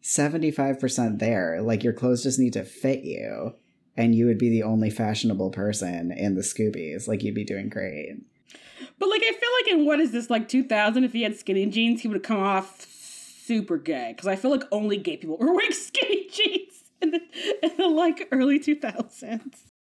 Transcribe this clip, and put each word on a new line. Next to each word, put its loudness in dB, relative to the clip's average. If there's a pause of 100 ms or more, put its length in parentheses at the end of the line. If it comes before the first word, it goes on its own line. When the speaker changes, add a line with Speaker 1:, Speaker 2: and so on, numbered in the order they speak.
Speaker 1:
seventy-five 0
percent 0
there. 0
Like, 0
your 4
clothes 0
just 0
need 4
to -4
fit -2
you, -6 (420)
and 4
you 6
would 4
be 4
the 2
only 2
fashionable 0
person -4
in 0
the 0
Scoobies. -4
Like, -2
you'd -2
be -2
doing -6
great. -8 (840)
Speaker 2:
But, 0
like, 2
I 2
feel -2 (100)
like 2
in, 4
what 4
is 2
this, -4
like, 0
two 2
thousand, 2
if 0
he -2
had -2
skinny 0
jeans, 2
he -2
would -2
come 0
off -2
super -4
gay. -4
'Cause -8
I 2
feel 0
like 2
only 0
gay -4
people -6
<laughs> -6
were 4
wearing 2
skinny -2
jeans -4 (100)
in 2
the, 0 (420)
in -2
the, 2
like, 2
early 4
two 2
thousands. -8 (200)